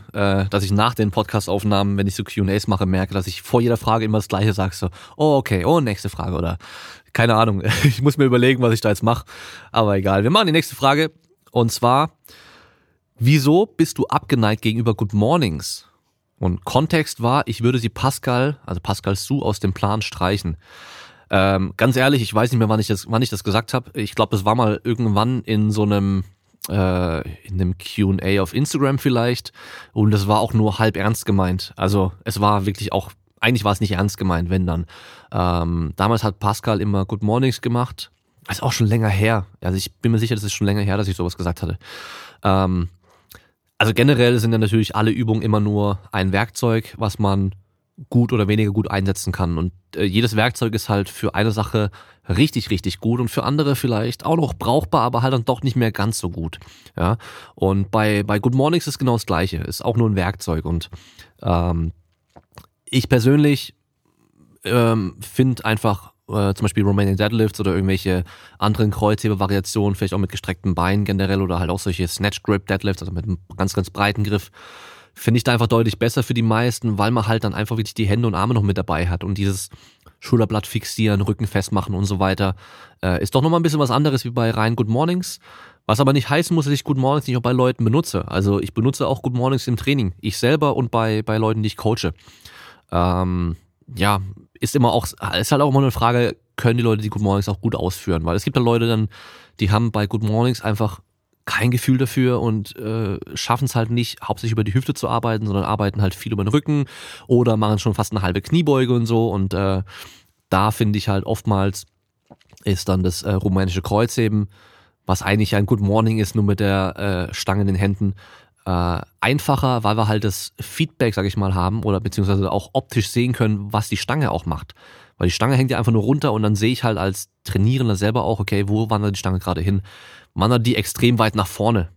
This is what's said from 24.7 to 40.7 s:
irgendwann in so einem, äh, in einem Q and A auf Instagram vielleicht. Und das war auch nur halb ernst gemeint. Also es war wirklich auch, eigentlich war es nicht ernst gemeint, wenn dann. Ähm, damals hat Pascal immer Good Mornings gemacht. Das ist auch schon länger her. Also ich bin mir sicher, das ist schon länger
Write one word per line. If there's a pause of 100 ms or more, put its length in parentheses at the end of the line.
irgendwann
in
so
einem, (460)
äh, (200)
in
einem
Q
and
A
auf
Instagram
vielleicht. (380)
Und
das
war
auch
nur
halb
ernst
gemeint.
Also (140)
es
war
wirklich
auch, (300)
eigentlich
war
es
nicht
ernst
gemeint,
wenn
dann. (460)
Ähm,
damals
hat
Pascal
immer
Good
Mornings
gemacht. (340)
Das
ist
auch
schon
länger
her. (160)
Also
ich
bin
mir
sicher,
das
ist
schon
länger